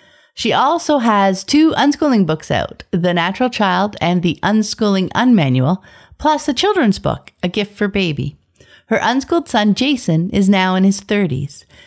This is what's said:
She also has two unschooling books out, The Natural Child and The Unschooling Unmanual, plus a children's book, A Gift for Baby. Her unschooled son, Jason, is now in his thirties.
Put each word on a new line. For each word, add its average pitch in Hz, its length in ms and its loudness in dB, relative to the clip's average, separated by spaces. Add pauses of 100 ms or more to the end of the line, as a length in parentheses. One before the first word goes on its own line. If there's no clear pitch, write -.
(340)
She - 180 -4
also 294 460 0
has 202 480 0
two 302 260 4
unschooling 269 540 2
books - 260 -4
out, - 400 -4
The 175 220 0
Natural 185 360 -2
Child 196 520 -2
and 175 200 0
The 170 220 -2
Unschooling 202 720 0
Unmanual, 170 680 2 (360)
plus 294 300 -2
a 285 60 0
children's 349 460 0
book, - 340 -6 (100)
A 180 40 -2
Gift 202 280 -6
for 208 120 -2
Baby. 156 500 -4 (500)
Her 226 140 0
unschooled 269 480 0
son, 208 240 2
Jason, 190 560 0
is 196 180 2
now 185 280 2
in 190 80 2
his 196 180 2
thirties. 151 640 -4 (200)